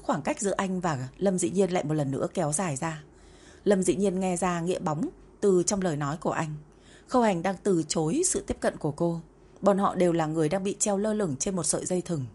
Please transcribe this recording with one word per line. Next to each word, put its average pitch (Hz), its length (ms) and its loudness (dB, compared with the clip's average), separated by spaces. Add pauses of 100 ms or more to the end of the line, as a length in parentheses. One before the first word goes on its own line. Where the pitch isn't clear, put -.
khoảng 214 180 -2
cách 294 200 -4
giữa 202 160 0
anh 185 220 -2
và 139 380 -2
Lâm 190 200 0
Dị 175 120 0
Nhiên 180 220 2
lại 180 120 0
một 151 100 -2
lần 147 180 0
nữa 135 220 -2
kéo 156 200 -2
dài 175 220 -2
ra. 160 280 -6 (600)
Lâm 190 200 4
Dị 175 120 2
Nhiên 185 240 0
nghe 185 180 0
ra 175 240 0
nghĩa 175 180 -2
bóng 175 300 -2 (320)
từ 185 220 6
trong 196 180 -2
lời 170 160 0
nói 143 200 -4
của - 140 -2
anh. 151 240 -4 (520)
Khâu 247 140 4
Hành 196 200 4
đang 185 220 0
từ 180 240 4
chối 165 380 0
sự - 220 0
tiếp - 120 -4
cận - 180 0
của 151 140 -2
cô. 170 300 -2 (400)
Bọn 196 160 4
họ 196 180 0
đều 180 180 4
là 165 120 2
người 156 240 2
đang 185 140 0
bị 196 160 -2
treo 202 180 0
lơ 214 160 0
lửng 196 260 -2
trên 196 160 -2
một 170 80 -2
sợi - 220 -2
dây 180 160 -2
thừng. 160 340 -4